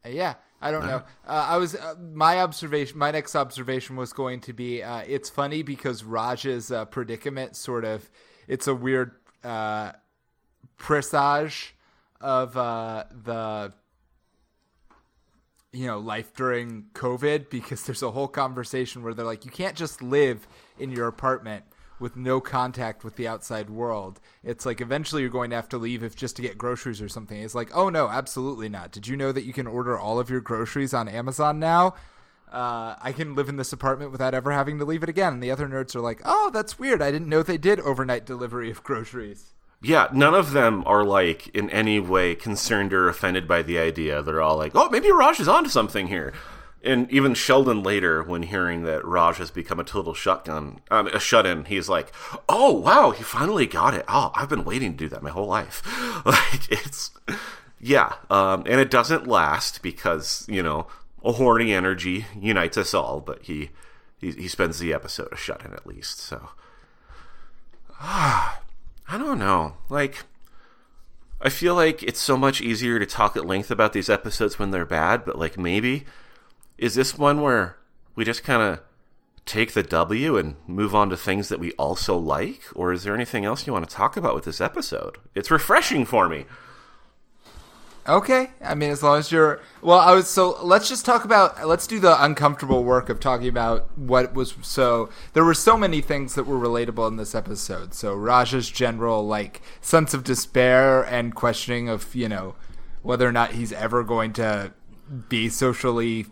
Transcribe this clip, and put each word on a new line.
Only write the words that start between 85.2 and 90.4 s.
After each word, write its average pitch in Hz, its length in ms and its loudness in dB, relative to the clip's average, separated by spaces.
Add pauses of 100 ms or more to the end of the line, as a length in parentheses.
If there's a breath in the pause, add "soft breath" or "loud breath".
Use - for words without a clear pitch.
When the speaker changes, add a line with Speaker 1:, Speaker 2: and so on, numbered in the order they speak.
Speaker 2:
It's - 160 -2
refreshing 196 520 4
for 101 240 4
me. 76 180 -6 (1600 loud breath)
Speaker 1:
Okay. 254 420 4 (140)
I 156 120 -2
mean, 147 140 0
as 143 120 -2
long 147 160 6
as 151 140 -2
you're, 156 280 6 (220 loud breath)
well, 175 160 10
I 180 140 10
was, 185 160 8
so 185 360 2